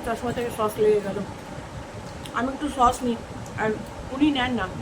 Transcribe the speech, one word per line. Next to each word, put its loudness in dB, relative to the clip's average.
চশমা -2
থেকে -2
সস 2
লেগে 6
গেল। -2
আমি 2
একটু -2
সস 4
নিই, 2
আর 2
উনি 4
নেন 2
না, 0